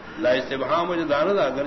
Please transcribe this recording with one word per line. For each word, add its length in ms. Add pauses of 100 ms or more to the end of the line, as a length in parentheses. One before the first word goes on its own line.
(180)
لا 120
استفہام 600
وجہ 140
دانا 280
دا 140
اگر 200